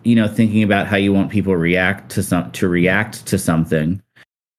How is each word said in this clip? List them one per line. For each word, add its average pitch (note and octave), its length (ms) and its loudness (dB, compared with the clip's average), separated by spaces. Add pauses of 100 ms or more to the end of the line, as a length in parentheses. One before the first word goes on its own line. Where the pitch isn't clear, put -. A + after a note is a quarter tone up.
you A#2 120 4
know, A2 120 4
thinking G#2+ 360 2
about G2 240 0
how G2+ 100 0
you G2+ 160 2
want G2 180 0
people F#2+ 240 0
react F2+ 560 0
to G2 120 -4
some-, - 280 -4
to - 160 -2
react F2+ 600 0
to G2+ 100 -2
something, E2 640 -2 (580)